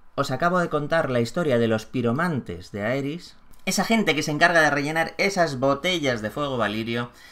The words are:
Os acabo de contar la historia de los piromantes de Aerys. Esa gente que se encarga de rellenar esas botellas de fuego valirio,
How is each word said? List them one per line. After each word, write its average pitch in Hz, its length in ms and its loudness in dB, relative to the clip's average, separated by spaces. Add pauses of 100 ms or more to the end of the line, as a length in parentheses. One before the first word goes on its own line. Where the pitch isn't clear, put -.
(160)
Os 139 160 -2
acabo 175 280 2
de 170 100 0
contar 147 400 0
la 123 120 2
historia 131 360 0
de 117 120 2
los 110 160 0
piromantes 120 880 -2
de 101 100 -6
Aerys. 139 540 -4 (280)
Esa 185 180 0
gente 185 320 2
que 151 80 0
se 156 80 -2
encarga 165 300 4
de 151 80 4
rellenar 147 480 0
esas 175 420 0
botellas 139 640 0
de 104 100 -4
fuego 143 260 -4
valirio, 113 540 -2 (200)